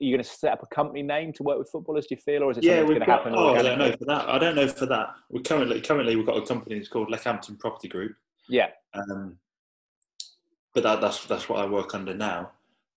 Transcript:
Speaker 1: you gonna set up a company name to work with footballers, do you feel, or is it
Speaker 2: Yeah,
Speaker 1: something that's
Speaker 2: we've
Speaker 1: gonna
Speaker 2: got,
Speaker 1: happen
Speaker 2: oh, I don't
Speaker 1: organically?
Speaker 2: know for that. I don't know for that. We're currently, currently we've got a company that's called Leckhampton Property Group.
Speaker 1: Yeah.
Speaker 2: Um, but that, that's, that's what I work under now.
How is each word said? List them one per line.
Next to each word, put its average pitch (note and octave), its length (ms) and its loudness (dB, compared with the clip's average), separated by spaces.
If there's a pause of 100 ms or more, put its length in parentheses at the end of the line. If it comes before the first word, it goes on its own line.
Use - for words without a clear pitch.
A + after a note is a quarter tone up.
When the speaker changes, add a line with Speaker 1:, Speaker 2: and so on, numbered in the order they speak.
Speaker 1:
you C3 120 2
gonna B2 120 0
set - 260 -2
up - 100 -4
a - 140 -14
company D3 260 -2
name D3+ 320 -4
to D3 100 -10
work C#3+ 140 0
with C3+ 140 -6
footballers, D3+ 340 -4
do C3 100 -6
you - 60 -20
feel, D3 220 0
or C3+ 80 2
is A#2 60 -2
it D3+ 80 0
Speaker 2:
Yeah, E3+ 160 6
Speaker 1:
something - 0 -
that's D#3 80 4
Speaker 2:
we've D3+ 100 4
Speaker 1:
gonna A2+ 60 0
Speaker 2:
got, - 140 6
Speaker 1:
happen A#2 140 -4
Speaker 2:
oh, D3+ 220 6
I A#2+ 60 4
don't B2+ 180 2
Speaker 1:
organically? C3 120 4
Speaker 2:
know - 60 -4
for B2 80 -10
that. C#3+ 240 -2
I C3 80 2
don't E3 180 2
know C#3 120 4
for C3+ 200 -4
that. A2 280 -2 (140)
We're A#2 120 -6
currently, A#2+ 380 0
currently A#2 380 2
we've A2 80 2
got A2 120 2
a G#2+ 80 -2
company A2+ 300 -6
that's G2+ 140 -8
called A2 200 -4
Leckhampton A2+ 480 -6
Property - 300 -8
Group. G2 280 -8 (340)
Speaker 1:
Yeah. B2 180 4 (260)
Speaker 2:
Um, G2 440 -10 (1400)
but B2 100 2
that, A2 160 2
that's, - 260 -2
that's - 220 -4
what G#2+ 120 -2
I G2+ 60 0
work G2 300 -4
under F#2+ 180 -8
now. F#2 380 -6 (460)